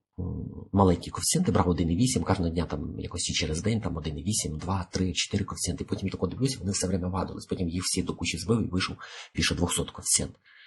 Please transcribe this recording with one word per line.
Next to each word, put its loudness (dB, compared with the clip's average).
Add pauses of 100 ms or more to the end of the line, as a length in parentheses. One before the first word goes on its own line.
(180)
м, -6
маленькі 6
коефіцієнти, 2
брав 6
один 4
і 4
вісім, 4
кожного 2
дня 0
там -6
якось -4
і -2
через -2
день, 0
там -4
один -4
і -6
вісім, -2
два, -4
три, 0
чотири 0
коефіцієнти, -4
потім -4
тако -2
дивлюся, -2
вони -2
все 0
время 0
падали, -4
потім -2
їх -2
всі 0
до -4
кучі -4
збив 2
і -2
вийшов -2 (380)
більше 2
двохсот 0
коефіцієнт. -2 (300)